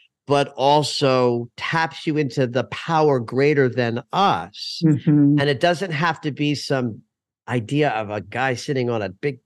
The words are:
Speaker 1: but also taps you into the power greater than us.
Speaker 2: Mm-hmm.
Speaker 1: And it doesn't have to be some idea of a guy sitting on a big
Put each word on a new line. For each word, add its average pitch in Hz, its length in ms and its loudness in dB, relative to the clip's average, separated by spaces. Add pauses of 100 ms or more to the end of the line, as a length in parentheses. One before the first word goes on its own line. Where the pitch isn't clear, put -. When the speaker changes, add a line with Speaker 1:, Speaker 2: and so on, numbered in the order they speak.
(280)
Speaker 1:
but 143 220 2
also 127 1080 2
taps - 480 -4
you 151 120 -2
into 139 280 0
the 120 200 -2
power 156 540 0
greater 135 480 2
than 117 360 -2 (100)
us. 151 720 -2
Speaker 2:
Mm-hmm. 147 540 4
Speaker 1:
And 143 100 2
it 135 100 0
doesn't 175 320 0
have 156 300 -2
to 151 100 -4
be 147 220 -2
some 123 480 -4 (460)
idea 123 440 0
of 107 180 -4
a 104 120 -4
guy 117 320 -4
sitting 127 360 -4
on 113 120 -2
a 95 80 -4
big 123 360 -8